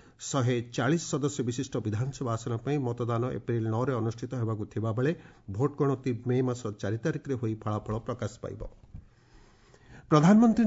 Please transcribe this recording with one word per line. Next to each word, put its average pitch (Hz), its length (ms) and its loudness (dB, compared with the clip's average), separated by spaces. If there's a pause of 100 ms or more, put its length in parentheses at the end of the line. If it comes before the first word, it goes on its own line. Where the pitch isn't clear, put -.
(300)
ଶହେ 127 260 2 (160)
ଚାଳିଶ 143 400 2
ସଦସ୍ୟ 139 320 0
ବିଶିଷ୍ଟ 127 300 -4 (120)
ବିଧାନସଭା 123 460 -2
ଆସନ 117 200 -4 (120)
ପାଇଁ 143 120 0 (120)
ମତଦାନ 117 340 -2 (160)
ଏପ୍ରିଲ 117 300 -2
ନଅରେ 123 320 0
ଅନୁଷ୍ଠିତ 117 340 -4
ହେବାକୁ 110 320 -2
ଥିବାବେଳେ 113 460 0 (380)
ଭୋଟ 131 280 0
ଗଣତି 135 320 2 (160)
ମେ 123 160 2
ମାସ 123 200 -2 (180)
ଚାରି 104 180 -2
ତାରିଖରେ 147 360 -4
ହୋଇ 110 280 -2
ଫଳାଫଳ 107 320 -2 (120)
ପ୍ରକାଶ 113 260 -4 (100)
ପାଇବ। 101 200 -8 (1500)
ପ୍ରଧାନମନ୍ତ୍ରୀ 214 560 8